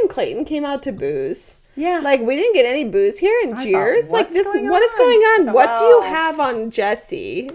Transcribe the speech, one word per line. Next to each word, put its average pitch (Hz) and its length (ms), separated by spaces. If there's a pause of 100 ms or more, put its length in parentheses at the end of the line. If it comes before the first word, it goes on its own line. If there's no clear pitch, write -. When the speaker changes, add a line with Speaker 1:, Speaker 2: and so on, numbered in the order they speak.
Speaker 1:
when 440 80
Clayton 226 380
came 294 180
out 277 200
to 269 80
booze? 143 640 (200)
Speaker 2:
Yeah. 339 260
Speaker 1:
Like, 277 200
we 240 120
didn't 415 200
get 269 100
any 262 200
booze 196 340
here 427 240
and 262 100
Speaker 2:
I 208 60
thought, 269 60
Speaker 1:
cheers. 240 460
Like, 440 200
Speaker 2:
"What's 339 40
Speaker 1:
this, 392 120
Speaker 2:
going 403 240
Speaker 1:
what 370 120
is 466 100
Speaker 2:
on?" 440 60
Speaker 1:
going 494 220
on? 440 200
Speaker 2:
I 320 40
thought, 214 100
Speaker 1:
What 233 240
do 226 60
you 233 160
Speaker 2:
"Wow." - 60
Speaker 1:
have 320 340
on 233 300
Jesse 208 840